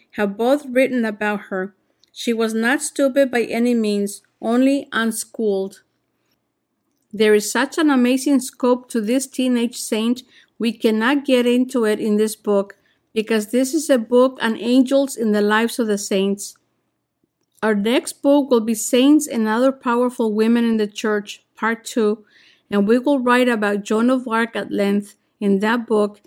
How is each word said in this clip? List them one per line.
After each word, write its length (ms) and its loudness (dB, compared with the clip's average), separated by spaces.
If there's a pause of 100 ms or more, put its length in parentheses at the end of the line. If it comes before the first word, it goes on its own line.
(120)
have 240 -4
both 300 0
written 400 0
about 380 -4
her. 300 -8 (380)
She 220 -4
was 200 -2
not 280 0
stupid 500 0
by 120 0
any 300 -2
means, 480 -2 (200)
only 500 0
unschooled. 920 -4 (1300)
There 200 4
is 160 2
such 280 -2
an 120 4
amazing 520 2
scope 480 -2
to 100 -2
this 260 -2
teenage 520 -2
saint, 460 -2 (360)
we 140 -2
cannot 500 0
get 220 2
into 400 0
it 160 0
in 160 0
this 180 -2
book, 400 -2 (380)
because 380 -2
this 220 0
is 160 -2
a 80 4
book 440 2
on 160 -2
angels 580 2
in 160 -2
the 100 2
lives 380 0
of 80 -2
the 100 0
saints. 600 -4 (1040)
Our 140 0
next 460 -2
book 280 4
will 100 4
be 140 -2
Saints 520 2
and 220 -4
Other 240 2
Powerful 640 -2
Women 320 2
in 100 0
the 120 -2
Church, 580 -6 (100)
Part 300 -4
two, 400 -2 (440)
and 160 2
we 140 4
will 200 0
write 280 2
about 360 -2
Joan 260 0
of 180 0
Arc 280 -2
at 140 -6
length 460 -2 (240)
in 200 2
that 280 -2
book, 400 -2